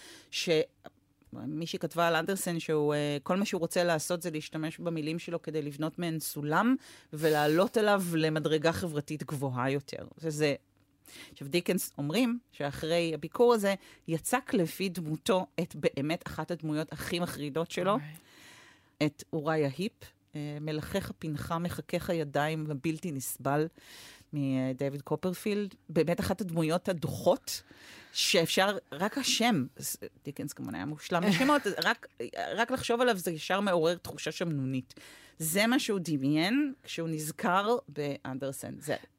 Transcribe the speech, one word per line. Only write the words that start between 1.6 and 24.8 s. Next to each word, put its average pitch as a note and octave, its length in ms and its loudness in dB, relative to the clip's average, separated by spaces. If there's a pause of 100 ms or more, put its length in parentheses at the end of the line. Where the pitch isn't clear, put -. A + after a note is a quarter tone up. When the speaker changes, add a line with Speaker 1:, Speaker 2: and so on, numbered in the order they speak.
Speaker 1:
שכתבה E3+ 420 0
על E3 80 4
אנדרסן E3+ 440 -2
שהוא, D3+ 340 2
אה, D3 280 0
כל F3+ 140 0
מה G3+ 80 2
שהוא F#3 160 -2
רוצה F3 240 2
לעשות E3+ 380 0
זה F3+ 80 -4
להשתמש D#3 480 -6
במילים E3 400 -4
שלו E3+ 240 -6
כדי D#3 200 -4
לבנות D3 360 -4
מהן D#3+ 220 -2
סולם, E3+ 560 2 (360)
ולעלות D#3 640 4
עליו G#3 260 4 (120)
למדרגה D#3 580 2
חברתית D#3 520 -4
גבוהה C3 460 -2
יותר. - 360 -4 (160)
וזה... D3+ 320 0 (800)
עכשיו, C#3 160 -12
דיקנס F3 500 0
אומרים A3+ 400 0 (140)
שאחרי D#3+ 640 0
הביקור A#3+ 400 4
הזה, G3+ 200 2 (340)
יצק E3 460 -2
לפי F#3+ 340 2
דמותו E3+ 580 0 (140)
את - 160 -6
באמת D3+ 500 -2
אחת - 240 -6
הדמויות D#3 420 -4
הכי D3+ 260 -4
מחרידות D#3+ 520 -4
שלו, F#3 220 2
Speaker 2:
אוי. A3+ 80 2 (1040)
Speaker 1:
את - 260 -4
אוריה D#3 360 2 (100)
היפ, G3+ 140 -2 (440)
אה, D3 240 -6
מלחך D#3 500 -4
הפנחה, D#3+ 480 -4
מחכך E3+ 520 -4
הידיים, D#3 600 0
הבלתי D#3 420 -2
נסבל, C#3 540 0 (640)
מדייוויד C3+ 720 0